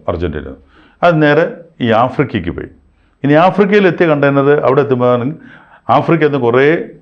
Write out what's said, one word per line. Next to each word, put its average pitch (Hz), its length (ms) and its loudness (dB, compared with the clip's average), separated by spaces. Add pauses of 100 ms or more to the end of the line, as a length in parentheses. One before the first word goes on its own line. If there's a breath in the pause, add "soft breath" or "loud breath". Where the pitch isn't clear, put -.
അർജന്റീന. 76 460 -8 (500 soft breath)
അത് 170 180 2
നേരെ 147 320 0 (280)
ഈ 117 100 -2
ആഫ്രിക്കയ്ക്ക് 110 580 -2
പോയി. 71 180 -10 (560)
ഇനി 143 100 2
ആഫ്രിക്കയിൽ 190 540 2
എത്തിയ 175 200 0
കണ്ടെയ്നർ 143 420 2
അവിടെ 143 320 2
എത്തുമ്പോൾ 123 520 -2 (560 loud breath)
ആഫ്രിക്കയിൽ 151 400 2
നിന്ന് 139 120 -4
കുറേ 135 480 0 (120)